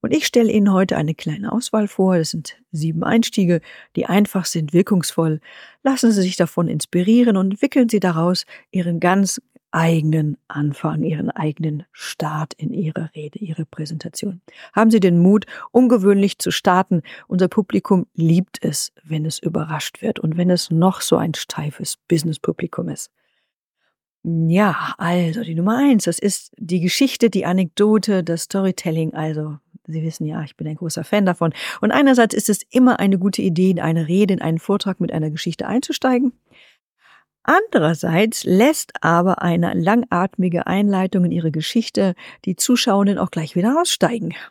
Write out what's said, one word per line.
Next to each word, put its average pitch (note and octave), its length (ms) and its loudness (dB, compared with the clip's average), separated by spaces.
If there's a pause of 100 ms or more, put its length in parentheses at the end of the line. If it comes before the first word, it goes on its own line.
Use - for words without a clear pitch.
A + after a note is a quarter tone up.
Und - 140 -2
ich D4+ 100 0
stelle A3+ 260 2
Ihnen G3+ 220 4
heute F#3+ 240 2
eine D#3 180 -2
kleine - 380 -6
Auswahl A3 360 -2
vor. F#3 280 0
Das D#3+ 140 0
sind - 260 -10 (160)
sieben D#3+ 320 -4
Einstiege, F#3 560 0 (360)
die - 100 -2
einfach F#3+ 400 0
sind, D#3 260 -4
wirkungsvoll. E3 680 0 (420)
Lassen C4 280 2
Sie G3+ 120 2
sich F#3 140 -2
davon E3+ 320 0
inspirieren G#3 680 2
und F#3+ 240 0
wickeln C4 300 2
Sie G#3 100 2
daraus F3 460 0 (240)
Ihren F3 280 -2
ganz F#3 440 0 (280)
eigenen D#3+ 680 2 (100)
Anfang, D3+ 560 -4
Ihren D#3 280 -4
eigenen D3+ 600 -4
Start - 640 -8
in - 180 -8
Ihre D#3+ 440 -6
Rede, D3+ 240 -12
Ihre E3 240 -8
Präsentation. E3 760 -10 (320)
Haben A3 200 4
Sie A3+ 80 6
den F3+ 180 4
Mut, G3 280 4 (260)
ungewöhnlich G3+ 680 4
zu E3+ 140 -4
starten. F#3 500 2 (240)
Unser F#3 220 0
Publikum G3 680 0
liebt E3 480 0
es, - 300 -6 (100)
wenn D#3 240 -6
es D#3 140 -8
überrascht D#3+ 600 -6
wird - 200 -4
und D#3+ 160 -2
wenn F3+ 120 0
es F3+ 220 0
noch F3 300 2
so - 160 0
ein - 180 -2
steifes - 640 -10 (100)
Business-Publikum E3 840 -4
ist. - 220 -12 (1120)
Ja, E3+ 720 0
also F3 460 -2
die E3 140 -6
Nummer G3+ 220 0
eins, C4+ 260 4
das E3+ 160 -2
ist - 360 -4
die F3+ 240 -4
Geschichte, A#3 480 2
die F#3 160 0
Anekdote, G3 800 2
das E3+ 200 -4
Storytelling. F3 720 -2
Also D3+ 440 -6 (300)
Sie D#3+ 160 -6
wissen D#3+ 200 -6
ja, D#3+ 200 -6
ich - 120 -18
bin D#3 120 -8
ein D3+ 80 -8
großer E3 260 -8
Fan G#3 240 0
davon. E3+ 260 0 (280)
Und G#3+ 100 2
einerseits B3+ 420 4
ist - 160 -2
es G#3 220 0
immer B3+ 300 4
eine G3 180 2
gute G3 240 -2
Idee, F#3 280 2
in F3 100 0
eine E3 260 0
Rede, F#3 280 2
in F3 60 -4
einen E3 200 -2
Vortrag G3+ 400 -4
mit E3 120 -4
einer D#3 180 -2
Geschichte D#3+ 360 -6
einzusteigen. B3+ 680 0 (1120)
Andererseits F#3 960 2
lässt A#3 480 2 (120)
aber E3+ 380 2
eine E3+ 320 0
langatmige F3+ 920 0
Einleitung F#3+ 600 2
in E3+ 40 0
Ihre E3+ 200 0
Geschichte F#3 640 -2 (320)
die F#3 100 -2
Zuschauenden G3+ 640 2
auch F3+ 120 -2
gleich D#3+ 240 -8
wieder A3 240 2
aussteigen. A#3+ 540 -2 (180)